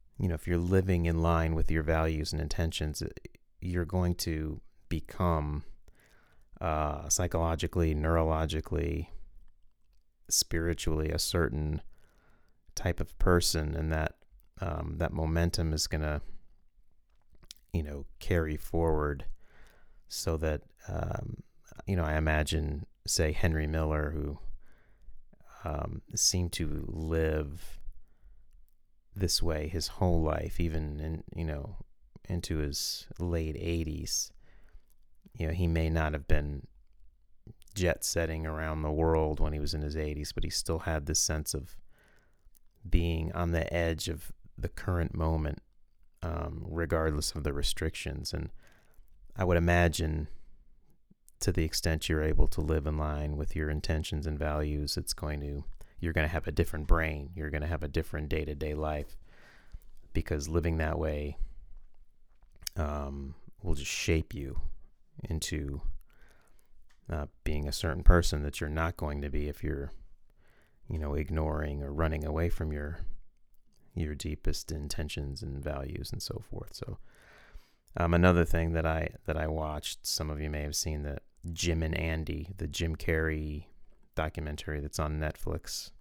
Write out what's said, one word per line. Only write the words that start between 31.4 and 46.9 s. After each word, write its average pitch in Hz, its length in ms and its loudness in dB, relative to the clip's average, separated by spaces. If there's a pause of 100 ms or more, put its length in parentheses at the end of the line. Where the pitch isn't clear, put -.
know, 71 320 -6 (500)
into 85 300 -2
his - 500 -4 (100)
late 82 400 -2
eighties. 82 760 -2 (1040)
You 80 140 -4
know, 82 60 -2
he 87 140 2
may 82 220 2
not 78 240 2
have 71 140 -6
been 73 400 4 (1080)
jet-setting 80 720 0
around 78 360 -2
the 76 100 0
world 78 480 4
when 76 140 4
he 76 60 -2
was 73 140 -2
in 76 80 -2
his 76 160 -4
eighties, 76 360 -4
but - 100 -2
he - 60 -2
still - 300 -2
had 78 260 -2
this 87 140 2
sense 78 340 0
of - 220 -8 (1120)
being 82 460 4
on 85 180 0
the 82 220 0
edge 82 340 0
of 82 240 -6 (260)
the - 120 -2
current - 460 -2
moment, 80 440 0 (600)
um, 80 460 -6
regardless 80 680 0